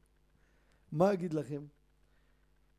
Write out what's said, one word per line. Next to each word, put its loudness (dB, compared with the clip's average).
מה 4
אגיד -2
לכם? -6